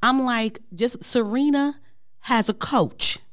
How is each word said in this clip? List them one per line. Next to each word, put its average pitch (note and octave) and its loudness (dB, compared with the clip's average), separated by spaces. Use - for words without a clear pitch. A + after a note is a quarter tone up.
I'm C4 2
like, A3+ -2
just A3+ -4
Serena C#4 0
has A3+ 2
a G#3+ 0
coach. - 0